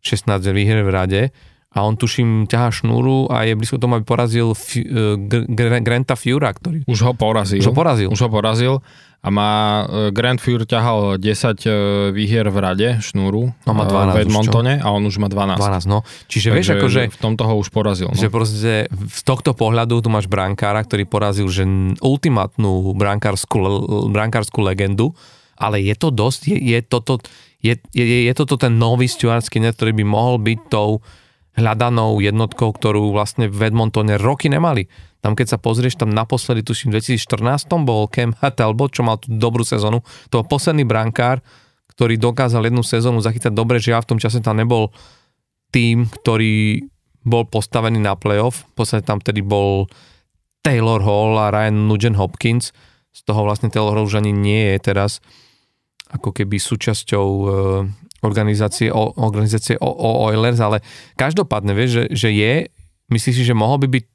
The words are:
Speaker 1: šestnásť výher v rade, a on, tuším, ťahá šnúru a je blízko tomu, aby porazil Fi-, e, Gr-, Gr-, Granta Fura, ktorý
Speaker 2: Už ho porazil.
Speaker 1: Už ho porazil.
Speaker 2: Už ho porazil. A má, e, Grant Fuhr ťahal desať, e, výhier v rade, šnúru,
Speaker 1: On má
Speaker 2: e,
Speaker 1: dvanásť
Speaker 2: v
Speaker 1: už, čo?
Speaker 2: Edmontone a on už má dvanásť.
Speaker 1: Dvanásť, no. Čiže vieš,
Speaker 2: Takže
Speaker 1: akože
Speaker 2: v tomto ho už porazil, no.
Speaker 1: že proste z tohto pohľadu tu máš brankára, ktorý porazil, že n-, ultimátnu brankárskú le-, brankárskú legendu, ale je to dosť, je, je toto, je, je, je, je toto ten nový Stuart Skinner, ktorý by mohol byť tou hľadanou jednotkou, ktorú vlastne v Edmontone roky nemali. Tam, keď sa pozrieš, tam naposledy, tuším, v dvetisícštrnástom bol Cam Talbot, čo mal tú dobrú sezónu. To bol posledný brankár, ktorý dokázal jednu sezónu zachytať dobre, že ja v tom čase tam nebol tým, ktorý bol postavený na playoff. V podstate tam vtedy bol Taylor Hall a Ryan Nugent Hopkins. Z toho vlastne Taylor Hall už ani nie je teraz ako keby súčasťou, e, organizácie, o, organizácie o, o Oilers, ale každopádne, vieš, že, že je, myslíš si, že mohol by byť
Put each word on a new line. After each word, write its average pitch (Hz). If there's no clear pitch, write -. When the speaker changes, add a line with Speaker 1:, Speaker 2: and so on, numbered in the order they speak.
Speaker 1:
šestnásť 101
výher 104
v 98
rade, 95
a 101
on, 110
tuším, 113
ťahá 120
šnúru 127
a 113
je 113
blízko 113
tomu, 123
aby 110
porazil 117
Fi-, -
e, 107
Gr-, 104
Gr-, 120
Granta 120
Fura, 151
ktorý 160
Speaker 2:
Už 113
ho 123
porazil. 104
Speaker 1:
Už 104
ho 127
porazil. 131
Speaker 2:
Už 101
ho 123
porazil. 113
A 98
má, 104
e, 104
Grant 120
Fuhr 120
ťahal 110
desať, 104
e, 110
výhier 107
v 98
rade, 95
šnúru, 104
Speaker 1:
On 110
má 107
Speaker 2:
e, 98
Speaker 1:
dvanásť 98
Speaker 2:
v 107
Speaker 1:
už, -
čo? 107
Speaker 2:
Edmontone 117
a -
on 104
už 95
má 101
dvanásť. 98
Speaker 1:
Dvanásť, 92
no. 104
Čiže 101
vieš, 180
Speaker 2:
Takže -
Speaker 1:
akože 127
Speaker 2:
v -
tomto 110
ho 110
už 104
porazil, 98
no. 101
Speaker 1:
že 107
proste 107
z 101
tohto 131
pohľadu 117
tu 113
máš 104
brankára, 101
ktorý 101
porazil, 101
že 92
n-, 95
ultimátnu 101
brankárskú 101
le-, 104
brankárskú 110
legendu, 101
ale 104
je 101
to 160
dosť, 123
je, 208
je 117
toto, 123
je, 117
je, 123
je, 120
je 127
toto 139
ten 117
nový 120
Stuart 117
Skinner, 113
ktorý 110
by 107
mohol 113
byť 113
tou 107
hľadanou 113
jednotkou, 110
ktorú 104
vlastne 104
v 101
Edmontone 110
roky 131
nemali. 143
Tam, 107
keď 120
sa 117
pozrieš, 123
tam 110
naposledy, 110
tuším, 117
v 107
dvetisícštrnástom 123
bol 107
Cam 117
Talbot, 120
čo -
mal 110
tú -
dobrú 117
sezónu. 110
To 123
bol 110
posledný 147
brankár, 117
ktorý 117
dokázal 117
jednu 120
sezónu 117
zachytať 110
dobre, 113
že 120
ja 117
v 113
tom -
čase 113
tam 110
nebol 113
tým, 117
ktorý 110
bol 117
postavený 113
na 101
playoff. 107
V -
podstate 110
tam 104
vtedy 104
bol 98
Taylor 113
Hall 107
a 107
Ryan 107
Nugent 107
Hopkins. 113
Z -
toho 107
vlastne 104
Taylor 107
Hall 107
už 107
ani 104
nie 101
je 98
teraz 101
ako -
keby 104
súčasťou, 104
e, 98
organizácie, 107
o, 110
organizácie 107
o, 131
o 113
Oilers, 117
ale 107
každopádne, 123
vieš, 123
že, 117
že 113
je, 107
myslíš 117
si, 127
že 120
mohol 120
by 139
byť 113